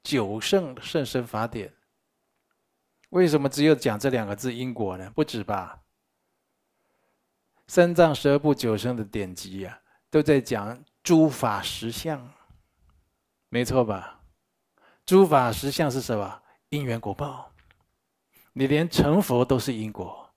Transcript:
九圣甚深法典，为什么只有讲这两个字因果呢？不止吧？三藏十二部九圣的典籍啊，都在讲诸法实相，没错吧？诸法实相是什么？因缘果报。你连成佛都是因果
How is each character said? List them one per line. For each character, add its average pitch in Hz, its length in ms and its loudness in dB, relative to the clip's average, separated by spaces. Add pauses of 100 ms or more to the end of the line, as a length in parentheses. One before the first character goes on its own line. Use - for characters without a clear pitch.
九 110 400 -2
圣 175 400 0
甚 147 240 -4
深 120 200 -4
法 110 200 -4
典， 110 260 -10 (1400)
为 180 180 4
什 147 120 4
么 139 80 0
只 147 180 0
有 156 100 8
讲 107 240 -2
这 135 100 0
两 117 160 -2
个 101 100 -6
字 127 160 -6
因 123 220 -8
果 98 240 -6
呢？ 92 180 -14
不 - 80 0
止 113 200 -6
吧？ 95 360 -6 (1900)
三 175 260 4
藏 160 220 6
十 - 140 0
二 143 100 4
部 151 120 2
九 117 240 0
圣 120 200 -4
的 110 100 -6
典 98 300 -8
籍 95 280 -12
啊， - 160 -16 (300)
都 151 140 2
在 143 180 4
讲 117 420 -8 (200)
诸 160 260 6
法 107 320 -2
实 - 300 -8
相， 135 420 -10 (1160)
没 120 140 -2
错 127 220 2
吧？ 98 380 -8 (840)
诸 190 180 8
法 135 280 4
实 131 180 -4
相 147 220 0
是 127 100 -4
什 113 160 -4
么？ 95 240 -8 (280)
因 147 140 -6
缘 117 160 -4
果 101 120 -8
报。 143 400 -10 (1000)
你 131 140 0
连 151 200 2
成 165 320 4
佛 123 240 2
都 127 140 2
是 123 160 -4
因 110 180 -8
果 - 460 -14